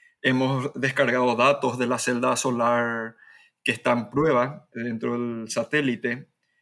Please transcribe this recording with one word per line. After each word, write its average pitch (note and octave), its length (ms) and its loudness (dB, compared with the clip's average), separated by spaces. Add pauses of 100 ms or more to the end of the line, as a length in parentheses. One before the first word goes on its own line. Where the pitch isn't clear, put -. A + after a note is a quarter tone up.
(240)
hemos C3 500 0
descargado B2+ 640 2
datos B2+ 420 2
de B2 80 0
la B2 140 0
celda B2 380 0
solar A#2 800 0 (460)
que - 80 -2
está B2 200 -2
en A#2 180 0
prueba C#3 640 0
dentro A#2+ 400 -4
del A#2+ 360 -6
satélite. B2 760 -2 (340)